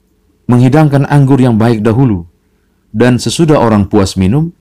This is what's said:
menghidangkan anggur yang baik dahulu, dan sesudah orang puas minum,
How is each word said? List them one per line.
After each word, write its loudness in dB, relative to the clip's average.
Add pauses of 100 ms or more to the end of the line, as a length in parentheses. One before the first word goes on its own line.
(460)
menghidangkan 0
anggur 2
yang 0
baik 0
dahulu, -2 (640)
dan 0
sesudah 0
orang 0
puas 0
minum, -2